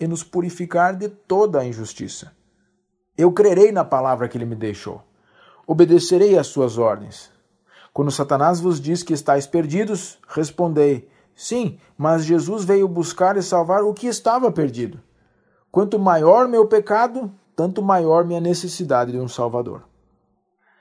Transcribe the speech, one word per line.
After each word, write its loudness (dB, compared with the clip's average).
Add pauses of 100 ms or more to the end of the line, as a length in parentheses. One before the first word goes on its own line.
e -6
nos -6
purificar -2
de -10
toda 0
a -4
injustiça." -14 (840)
Eu 6
crerei 6
na 0
palavra 0
que -8
ele -6
me -8
deixou. -10 (640)
Obedecerei 4
às 0
suas -2
ordens. -4 (640)
Quando -2
Satanás 0
vos -2
diz -4
que -6
estáis 0
perdidos, -4
respondei, -2 (260)
"Sim, -6 (180)
mas 0
Jesus -2
veio 2
buscar -2
e -2
salvar 0
o -2
que -10
estava -2
perdido." -6 (720)
Quanto 0
maior 4
meu 4
pecado, 0 (260)
tanto -2
maior 2
minha -6
necessidade -2
de -6
um -6
Salvador. -6 (1000)